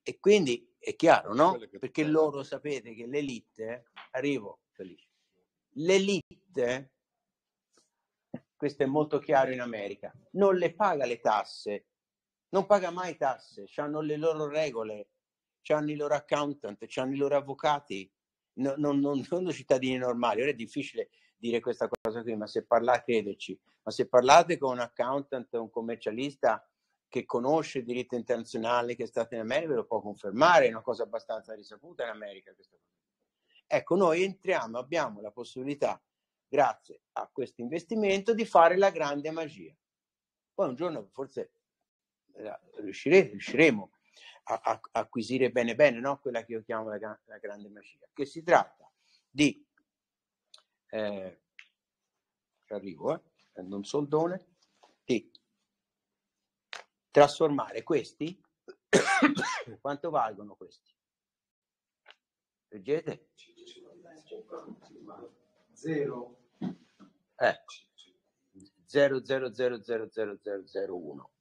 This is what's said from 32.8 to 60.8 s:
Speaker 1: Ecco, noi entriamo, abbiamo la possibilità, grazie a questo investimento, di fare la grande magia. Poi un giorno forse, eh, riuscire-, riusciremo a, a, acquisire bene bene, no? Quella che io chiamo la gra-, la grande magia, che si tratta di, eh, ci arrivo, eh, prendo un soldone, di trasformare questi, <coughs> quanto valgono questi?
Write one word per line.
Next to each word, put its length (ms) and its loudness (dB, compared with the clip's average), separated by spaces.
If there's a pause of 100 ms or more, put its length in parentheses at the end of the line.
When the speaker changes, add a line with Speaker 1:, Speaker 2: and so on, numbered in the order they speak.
Speaker 1:
Ecco, 300 0
noi 280 4
entriamo, 540 -2
abbiamo 440 -4
la 100 -10
possibilità, 720 -4 (460)
grazie 540 0 (120)
a 180 -8
questo 300 -10
investimento, 720 0
di 120 0
fare 320 8
la 140 6
grande 400 -4
magia. 440 -10 (760)
Poi 160 -2
un 60 -6
giorno 360 -6
forse, 400 -10 (840)
eh, 260 -12 (180)
riuscire-, 520 4
riusciremo 600 2 (520)
a, 200 -4
a, 160 -2 (120)
acquisire 600 -2
bene 240 0
bene, 240 6
no? 200 -4
Quella 240 -6
che 100 -12
io 100 -8
chiamo 260 -6
la 80 -8
gra-, 280 -12
la 120 -20
grande 320 -14
magia, 440 -20
che 120 -4
si 180 -14
tratta 480 4 (380)
di, 360 4 (1200)
eh, 520 -8 (1200)
ci 80 -10
arrivo, 400 -6
eh, 80 -8 (300)
prendo 240 -12
un 80 -6
soldone, 640 -2 (560)
di 280 -2 (1800)
trasformare 720 4
questi, 580 -4 (480)
<coughs> 880 2
quanto 300 -6
valgono 460 -4
questi? 360 -20 (1800)